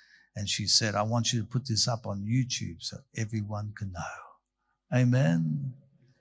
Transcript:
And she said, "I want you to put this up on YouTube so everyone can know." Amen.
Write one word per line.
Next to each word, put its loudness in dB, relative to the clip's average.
And -4
she -2
said, 4
"I 4
want 2
you 0
to -4
put -2
this 0
up -4
on -4
YouTube -2
so -10
everyone -4
can -8
know." -12
Amen. 4